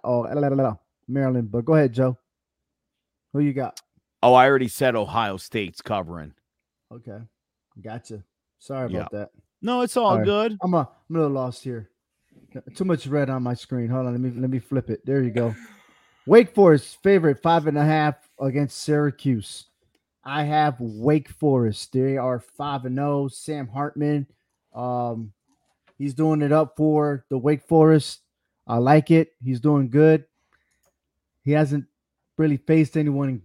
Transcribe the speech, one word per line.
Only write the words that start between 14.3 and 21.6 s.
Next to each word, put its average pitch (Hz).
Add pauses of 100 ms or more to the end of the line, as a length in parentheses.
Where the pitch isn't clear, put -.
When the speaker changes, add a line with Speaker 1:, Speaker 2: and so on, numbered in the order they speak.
Speaker 1:
let 131
me 131
flip 127
it. 107
There 135
you 120
go. 117 (720)
Wake 214
Forest 170
favorite 170
five 165
and 147
a 147
half 151 (240)
against 135
Syracuse. 139 (580)
I 143
have 147
Wake 120
Forest. 123